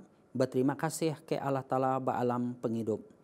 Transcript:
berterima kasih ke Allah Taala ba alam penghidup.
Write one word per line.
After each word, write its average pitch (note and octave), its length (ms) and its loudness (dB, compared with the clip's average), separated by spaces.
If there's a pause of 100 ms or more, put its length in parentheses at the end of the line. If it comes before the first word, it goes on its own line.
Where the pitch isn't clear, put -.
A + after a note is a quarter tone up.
(340)
berterima C3 400 2
kasih D#3 480 -2
ke - 160 -2
Allah C3+ 240 0
Taala C3 400 0
ba B2+ 160 0
alam B2 400 0
penghidup. A2+ 480 -2 (180)